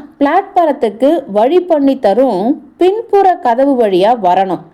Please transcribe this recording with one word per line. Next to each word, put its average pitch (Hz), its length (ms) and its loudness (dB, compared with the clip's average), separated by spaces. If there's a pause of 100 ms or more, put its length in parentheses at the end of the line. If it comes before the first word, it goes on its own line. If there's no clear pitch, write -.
(200)
பிளாட்பாரத்துக்கு 294 1080 0
வழி 240 340 0
பண்ணி 277 380 0
தரும் 226 800 -2
பின்புற 392 580 0
கதவு 254 520 0
வழியா 202 360 2
வரணும். 180 380 0 (120)